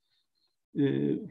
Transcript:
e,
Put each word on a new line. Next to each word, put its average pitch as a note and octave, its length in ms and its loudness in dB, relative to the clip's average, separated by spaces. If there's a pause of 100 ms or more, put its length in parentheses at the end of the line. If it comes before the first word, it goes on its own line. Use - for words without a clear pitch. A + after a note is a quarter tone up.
(800)
e, C#3 360 2 (160)